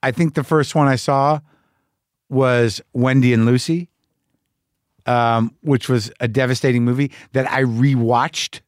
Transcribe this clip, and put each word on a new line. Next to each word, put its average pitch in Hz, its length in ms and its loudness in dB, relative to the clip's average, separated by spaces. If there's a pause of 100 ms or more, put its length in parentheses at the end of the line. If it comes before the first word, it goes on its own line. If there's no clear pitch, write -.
I 135 80 -2
think 160 220 0
the 147 100 -2
first 156 320 0
one 147 120 2
I 131 100 2
saw 143 420 0 (880)
was 123 520 0 (100)
Wendy 127 420 2
and 113 120 2
Lucy, 165 440 -2 (1160)
um, 117 560 0
which 139 260 -2
was 120 320 -2
a 123 80 -4
devastating 123 560 0
movie 127 280 -2 (200)
that 131 180 -2
I 135 140 0
rewatched. 123 1040 -2